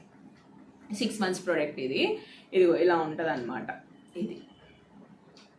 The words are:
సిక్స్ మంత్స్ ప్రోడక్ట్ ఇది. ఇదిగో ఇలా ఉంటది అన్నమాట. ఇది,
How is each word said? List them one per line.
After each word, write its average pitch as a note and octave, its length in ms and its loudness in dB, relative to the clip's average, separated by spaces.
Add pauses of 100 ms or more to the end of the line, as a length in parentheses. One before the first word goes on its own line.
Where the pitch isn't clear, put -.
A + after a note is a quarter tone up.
(920)
సిక్స్ G#3 280 -4
మంత్స్ F#3 240 -2
ప్రోడక్ట్ D3 340 -2
ఇది. G#3+ 400 0 (340)
ఇదిగో F3+ 220 6
ఇలా F3 200 4
ఉంటది D#3+ 340 -2
అన్నమాట. A#2+ 380 -6 (500)
ఇది, - 200 -6 (1200)